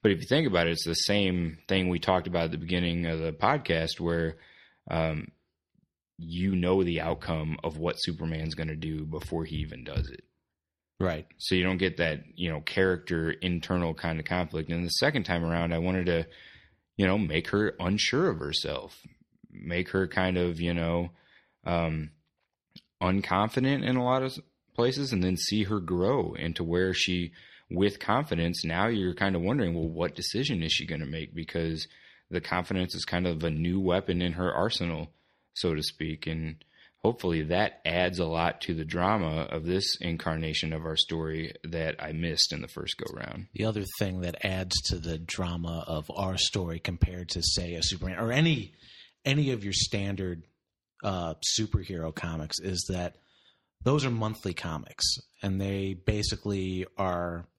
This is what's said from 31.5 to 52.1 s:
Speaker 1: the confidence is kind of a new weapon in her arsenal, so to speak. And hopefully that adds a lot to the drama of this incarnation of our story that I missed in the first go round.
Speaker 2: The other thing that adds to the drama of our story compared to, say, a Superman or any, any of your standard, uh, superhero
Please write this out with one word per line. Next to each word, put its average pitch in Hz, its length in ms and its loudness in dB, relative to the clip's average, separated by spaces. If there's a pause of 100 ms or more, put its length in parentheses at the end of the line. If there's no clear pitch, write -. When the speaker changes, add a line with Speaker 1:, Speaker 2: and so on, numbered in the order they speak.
Speaker 1:
the 90 120 0
confidence 90 520 -2
is - 120 -6
kind 90 200 2
of 82 160 0
a 85 80 2
new 85 300 0
weapon 90 400 2
in 87 140 0
her 90 180 0
arsenal, 85 580 0 (440)
so 85 200 0
to 76 80 -2
speak. 78 440 -6
And 80 360 -4 (360)
hopefully 92 440 0
that 87 420 0
adds 90 340 2
a 87 80 2
lot 82 340 0
to 90 140 -2
the 80 100 -4
drama 87 680 2
of 78 140 -4
this 92 360 0
incarnation 80 720 -2
of 80 120 -6
our 78 120 -2
story 80 560 0 (120)
that 80 380 -2
I 78 100 -6
missed 80 400 0
in 76 80 -4
the - 80 -10
first - 300 -8
go - 180 -8
round. - 380 -8
Speaker 2:
The 107 100 0
other 107 200 0 (140)
thing 92 220 -2
that 87 240 -4
adds 92 320 -2 (100)
to 92 120 0
the 82 200 -4
drama 85 680 -4
of 78 280 -4
our 95 220 -2
story 85 420 0
compared 90 520 -2
to, 87 120 -2
say, 87 320 0
a 82 80 -2
Superman 92 360 -2
or 113 120 0
any, 139 440 2 (500)
any 139 260 4
of 110 140 -2
your 101 80 -2
standard, 95 720 -2 (580)
uh, 90 320 -2 (240)
superhero 90 560 -2